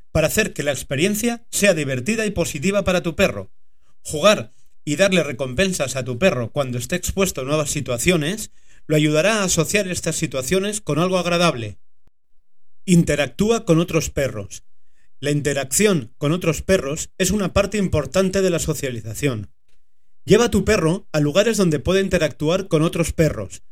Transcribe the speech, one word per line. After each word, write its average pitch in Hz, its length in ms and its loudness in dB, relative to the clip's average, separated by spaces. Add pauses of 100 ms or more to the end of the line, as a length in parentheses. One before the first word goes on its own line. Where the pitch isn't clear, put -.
(120)
para 156 140 4
hacer 214 260 0
que 151 100 -6
la 143 100 0
experiencia 208 800 -2
sea 196 240 4
divertida 151 520 -2
y 208 60 -4
positiva 175 520 -2
para 180 180 0
tu 165 140 -4
perro. 117 340 0 (520)
Jugar 156 500 2 (320)
y 147 120 -2
darle 185 260 4
recompensas 139 720 -2
a 131 80 -4
tu 117 140 -6
perro 127 340 0
cuando 127 240 -2
esté 123 200 -4
expuesto 185 440 -2
a 127 40 -6
nuevas 147 260 0
situaciones 151 800 0 (360)
lo 151 100 2
ayudará 156 440 4
a 190 40 2
asociar 185 440 0
estas 170 280 -4
situaciones 180 640 -2
con 147 180 -2
algo 180 200 2
agradable. 170 600 0 (1080)
Interactúa 175 760 2
con 160 140 4
otros 160 320 0
perros. 107 520 -4 (560)
La 143 120 -2
interacción 143 880 2
con 147 140 2
otros 175 280 0
perros 165 560 0
es 175 140 0
una 196 240 0
parte 202 240 2
importante 185 640 2
de 185 80 4
la 165 80 2
socialización. 120 920 -4 (760)
Lleva 220 200 6
a - 40 -4
tu 214 160 2
perro 190 440 2
a 156 100 0
lugares 190 360 4
donde 170 220 4
puede 185 240 2
interactuar 165 640 0
con 156 140 2
otros 170 320 0
perros, 131 580 0